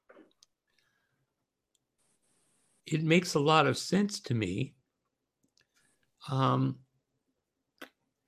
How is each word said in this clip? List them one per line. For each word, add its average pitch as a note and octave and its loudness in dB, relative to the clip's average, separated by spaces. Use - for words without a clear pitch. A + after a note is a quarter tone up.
It D#3+ -2
makes F3 2
a D#3 2
lot D3+ 4
of B2 -2
sense G3+ -2
to - -6
me. G#2+ -4
Um, C3 0